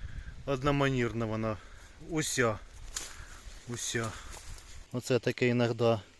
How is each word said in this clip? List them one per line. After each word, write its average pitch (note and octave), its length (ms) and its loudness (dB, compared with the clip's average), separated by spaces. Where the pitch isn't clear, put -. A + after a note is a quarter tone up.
одноманірна C3 800 4
вона. A2 300 0
Уся. C3 500 2
Уся. A#2 440 -2
Оце B2 260 2
таке B2 300 2
іноді A#2 480 4